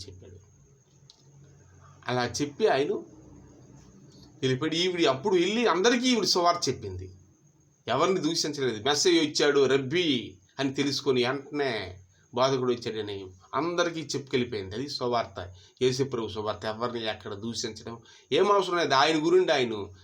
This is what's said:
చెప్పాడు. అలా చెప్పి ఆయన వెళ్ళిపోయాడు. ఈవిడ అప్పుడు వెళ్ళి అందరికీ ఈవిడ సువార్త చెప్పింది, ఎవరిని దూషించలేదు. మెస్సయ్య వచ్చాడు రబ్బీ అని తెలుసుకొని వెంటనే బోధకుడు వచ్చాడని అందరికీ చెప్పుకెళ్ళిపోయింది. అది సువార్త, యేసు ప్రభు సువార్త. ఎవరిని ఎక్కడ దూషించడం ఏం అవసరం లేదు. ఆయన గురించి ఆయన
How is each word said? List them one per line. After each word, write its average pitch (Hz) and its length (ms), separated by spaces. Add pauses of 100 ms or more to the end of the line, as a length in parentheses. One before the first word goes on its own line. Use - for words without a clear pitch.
చెప్పాడు. 92 340 (1700)
అలా 123 140 (160)
చెప్పి 143 260 (120)
ఆయన 151 140 (1500)
వెళ్ళిపోయాడు. 135 420
ఈవిడ 175 300
అప్పుడు 185 300
వెళ్ళి 214 180 (140)
అందరికీ 240 380
ఈవిడ 202 220
సువార్త 170 340
చెప్పింది, 95 380 (800)
ఎవరిని 160 400
దూషించలేదు. 135 640
మెస్సయ్య 165 380
వచ్చాడు 143 340 (120)
రబ్బీ 143 360 (500)
అని 139 120 (100)
తెలుసుకొని 135 460
వెంటనే 139 440 (680)
బోధకుడు 127 380
వచ్చాడని 107 420 (420)
అందరికీ 170 420 (100)
చెప్పుకెళ్ళిపోయింది. 120 680
అది 139 180
సువార్త, 120 440 (440)
యేసు 131 280
ప్రభు 110 240
సువార్త. 107 360
ఎవరిని 117 300 (120)
ఎక్కడ 107 200 (100)
దూషించడం 113 520 (420)
ఏం 196 180
అవసరం 175 260
లేదు. 139 220
ఆయన 160 140 (100)
గురించి 175 300
ఆయన 117 160 (300)